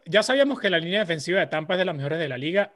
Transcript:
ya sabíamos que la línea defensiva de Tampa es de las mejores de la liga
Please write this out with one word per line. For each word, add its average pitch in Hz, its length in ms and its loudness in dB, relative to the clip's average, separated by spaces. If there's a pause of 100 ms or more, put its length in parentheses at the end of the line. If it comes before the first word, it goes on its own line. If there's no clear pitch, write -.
ya 196 160 4
sabíamos 277 360 2
que 196 120 2
la 170 80 2
línea 180 220 -2
defensiva 170 380 -2
de 165 60 2
Tampa 160 300 -2
es - 20 0
de 185 80 2
las 175 100 -4
mejores 143 220 -4
de 160 100 -2
la 127 120 -6
liga 190 360 -2